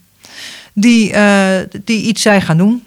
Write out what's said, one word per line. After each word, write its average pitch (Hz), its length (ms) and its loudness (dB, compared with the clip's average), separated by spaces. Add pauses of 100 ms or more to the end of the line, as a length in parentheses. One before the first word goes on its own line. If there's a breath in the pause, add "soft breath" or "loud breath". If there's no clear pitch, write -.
(760 loud breath)
die, 226 380 2
eh, 196 540 0 (180)
die 220 180 -4
iets - 200 -4
zijn 202 200 2
gaan 165 140 -2
doen. 220 300 0